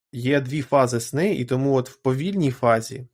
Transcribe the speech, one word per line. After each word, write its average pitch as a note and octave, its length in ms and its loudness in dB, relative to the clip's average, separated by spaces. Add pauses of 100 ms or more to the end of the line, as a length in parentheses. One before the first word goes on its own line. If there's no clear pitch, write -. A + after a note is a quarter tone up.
(120)
є C3 280 0
дві C#3 220 -6
фази B2 380 2
сни, E3+ 340 -2
і B2+ 100 -4
тому C3 300 0
от B2+ 160 0
в - 120 -20
повільній D3 480 0
фазі, A#2 640 0